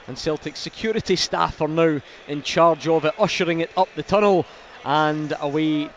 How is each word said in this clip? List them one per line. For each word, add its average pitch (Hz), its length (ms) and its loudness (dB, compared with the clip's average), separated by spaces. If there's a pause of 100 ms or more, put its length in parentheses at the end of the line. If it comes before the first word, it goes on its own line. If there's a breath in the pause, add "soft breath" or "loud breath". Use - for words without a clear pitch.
and 131 80 -12
Celtic 151 400 -6
security 214 600 -4
staff 170 460 -2
are 156 60 2
now 160 320 2 (280 loud breath)
in 143 160 -8
charge 165 440 2
of 160 180 2
it, 156 120 0
ushering 170 440 0
it 165 140 -6
up 185 200 2
the 151 80 -6
tunnel 202 420 2 (400 loud breath)
and 151 540 0
away 151 580 -2